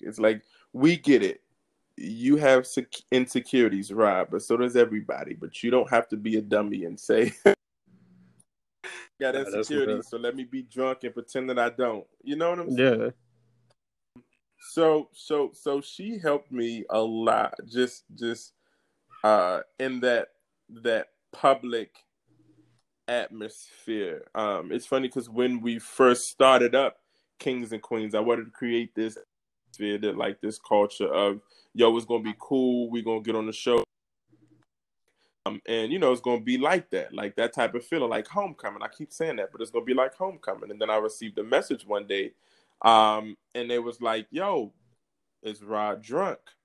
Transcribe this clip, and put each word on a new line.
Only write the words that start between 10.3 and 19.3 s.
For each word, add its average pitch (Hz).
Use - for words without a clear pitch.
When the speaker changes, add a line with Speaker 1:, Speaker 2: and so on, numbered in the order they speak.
Speaker 1:
me 131
be 127
drunk 131
and 117
pretend 131
that 123
I 120
don't." 120
You 143
know 170
what 175
I'm 170
saying? 123
Speaker 2:
Yeah. 117
Speaker 1:
So, 156
so, 147
so 143
she 208
helped 147
me 117
a 110
lot, 113
just, 120
just, 117
uh, 92